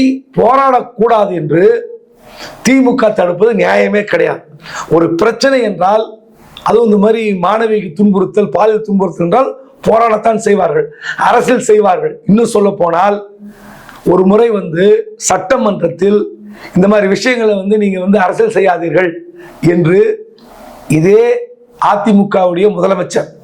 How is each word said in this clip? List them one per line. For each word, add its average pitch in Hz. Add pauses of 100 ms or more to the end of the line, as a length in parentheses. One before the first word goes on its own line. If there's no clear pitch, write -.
(380)
போராடக்கூடாது 233
என்று 156 (1040)
திமுக 247
தடுப்பது 180
நியாயமே 196
கிடையாது. 165 (540)
ஒரு 165 (120)
பிரச்சனை 247
என்றால், 196 (640)
அதுவும் 226
இந்த 208
மாதிரி 226 (240)
மாணவிக்கு 214 (100)
துன்புறுத்தல், 202
பாலியல் 214
துன்புறுத்தல் 185
என்றால் 240 (360)
போராடத்தான் 220
செய்வார்கள், 165 (420)
அரசியல் 233
செய்வார்கள். 185 (160)
இன்னும் 226
சொல்ல 202 (100)
போனால், 175 (960)
ஒரு 185 (100)
முறை 226
வந்து 170 (460)
சட்டமன்றத்தில் 190 (560)
இந்த 185
மாதிரி 208
விஷயங்களை 233
வந்து 202
நீங்க 196
வந்து 202
அரசியல் 190
செய்யாதீர்கள் 175 (600)
என்று 175 (960)
இதே 196 (680)
அதிமுகவுடைய 196 (100)
முதலமைச்சர் 180 (160)